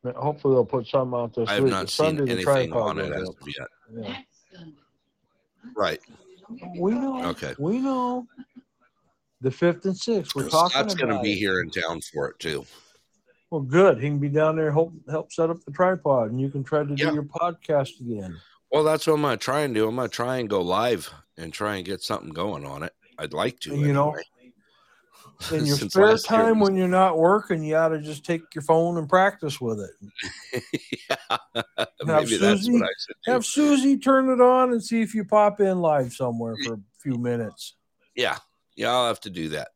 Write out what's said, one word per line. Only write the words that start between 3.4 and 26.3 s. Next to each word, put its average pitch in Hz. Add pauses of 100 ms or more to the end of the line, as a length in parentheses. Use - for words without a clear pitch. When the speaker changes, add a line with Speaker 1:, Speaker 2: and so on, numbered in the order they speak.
Speaker 2:
of 73
yet. 67 (380)
Speaker 1:
Yeah. 117 (1600)
Speaker 2:
Right. 98 (800)
Speaker 1:
We 180
know. 254
Speaker 2:
Okay. -
Speaker 1:
We 190
know. 247 (1120)
The 131
fifth 170
and 190
sixth. 208
We're 139
Speaker 2:
Scott's 165
Speaker 1:
talking 180
Speaker 2:
gonna 123
Speaker 1:
about 98
Speaker 2:
be 104
Speaker 1:
it. 95
Speaker 2:
here 95
in 82
town 82 (120)
for 71
it, -
too. 73 (840)
Speaker 1:
Well, 156
good. 151
He 135
can 147
be 143
down 156
there, 156
help, 165 (160)
help 156
set 165
up 170
the 143
tripod, 143
and 127
you 135
can 139
try 151
to 143
Speaker 2:
Yeah. 147
Speaker 1:
do 151
your 147
podcast 165
again. 98 (320)
Speaker 2:
Well, 151
that's 156
what 160
I'm 151
gonna 127
try 139
and 139
do. 110
I'm 113
gonna 123
try 127
and 117
go 98
live 95 (260)
and 82
try 104
and 90
get 92
something -
going 80
on 69
it. 85 (240)
I'd 76
like 101
to, 143
Speaker 1:
You 143
know, 147
Speaker 2:
anyway. 151 (1300)
Speaker 1:
in 151
your 143
Speaker 2:
<laughs> -
Since 104
Speaker 1:
spare 202
Speaker 2:
last 220
year 220